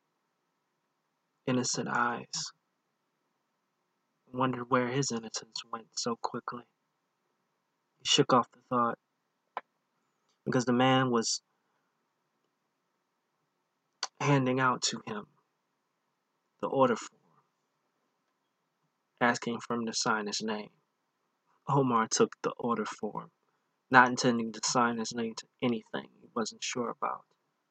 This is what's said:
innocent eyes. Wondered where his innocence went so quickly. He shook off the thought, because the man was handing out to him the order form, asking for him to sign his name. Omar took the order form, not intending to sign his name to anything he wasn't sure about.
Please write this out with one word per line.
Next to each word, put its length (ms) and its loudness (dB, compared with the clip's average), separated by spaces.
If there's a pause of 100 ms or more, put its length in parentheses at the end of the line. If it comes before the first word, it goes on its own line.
(1500)
innocent 420 0
eyes. 640 -4 (1800)
Wondered 380 -2
where 180 2
his 240 -2
innocence 580 -8
went 160 -12 (120)
so 180 -4
quickly. 480 -10 (1300)
He 80 -10
shook 260 4
off 180 4
the 100 -20 (100)
thought, 280 0 (1500)
because 200 0
the 80 0
man 380 4
was 320 0 (2750)
handing 380 2
out 240 2
to 240 -4
him 200 -10 (1300)
the 80 -4
order 280 4
form, 240 -14 (2000)
asking 400 0
for 140 -6
him 120 -4
to 60 -6
sign 340 -2
his 140 -6
name. 300 -6 (1000)
Omar 400 2
took 340 2
the 160 -2
order 260 -2
form, 460 -10 (600)
not 180 8
intending 440 0
to 120 -12
sign 340 2
his 140 -6
name 220 -4
to 120 -16 (140)
anything 480 -4 (120)
he 140 -20
wasn't 300 -4
sure 240 -4
about. 360 -6 (460)